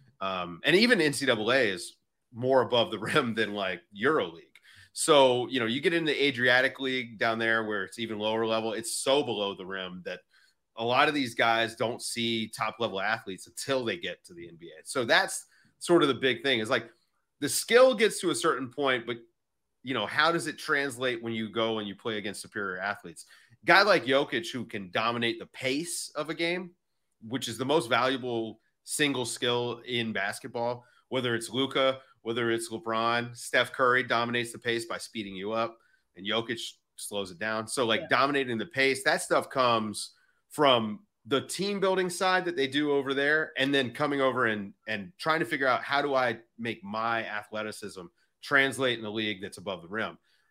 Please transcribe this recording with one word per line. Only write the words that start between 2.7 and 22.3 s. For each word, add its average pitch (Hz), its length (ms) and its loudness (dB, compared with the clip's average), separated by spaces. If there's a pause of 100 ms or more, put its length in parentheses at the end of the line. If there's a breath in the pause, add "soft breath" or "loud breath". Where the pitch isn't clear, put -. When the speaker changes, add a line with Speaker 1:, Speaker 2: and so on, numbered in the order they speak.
Speaker 1:
the 110 80 -4
<laughs> - 0 -
rim 113 360 0
than, 104 200 -2
like, 92 280 -4 (100)
Euro 104 400 0
League. - 140 -20 (460 soft breath)
So, 127 560 6
you 131 120 0
know, 113 60 2
you 117 140 -2
get 170 140 2
in 165 100 0
the 139 200 2
Adriatic 127 560 2
League 127 380 -4
down 113 200 0
there 113 260 2
where 107 200 -4
it's - 140 -12
even 110 200 -6
lower 110 260 0
level, 113 280 0
it's 110 240 -6
so 139 260 2
below 101 320 -4
the 92 100 -10
rim 92 400 -8
that 90 160 -8 (560 soft breath)
a 113 80 -6
lot 127 240 4
of 151 60 0
these 131 200 -4
guys 113 420 2
don't 117 240 -2
see 117 480 -4
top 110 300 -6
level 101 200 -4
athletes 101 480 -6
until 131 380 -2
they - 140 -4
get 90 260 -10
to - 80 -20
the 85 160 -16
N 85 100 -20
B 82 100 -18
A. 78 160 -20
So 131 200 -4
that's 170 400 2 (340 soft breath)
sort 170 220 4
of 147 80 6
the 135 60 2
big 117 280 0
thing 131 180 2
is, 110 100 -4
like, 117 180 0 (520)
the 143 100 -2
skill 247 440 6
gets 214 260 2
to 180 100 0
a 151 40 0
certain 135 360 0
point, 127 360 0
but, 117 120 -4 (640)
you 131 120 -6
know, 107 120 0
how 151 240 2
does 170 160 0
it 151 120 -6
translate 131 640 -2
when 117 100 -4
you 113 180 -4
go 113 300 0
and 104 80 -6
you 95 80 -8
play 113 200 -6
against 101 240 -8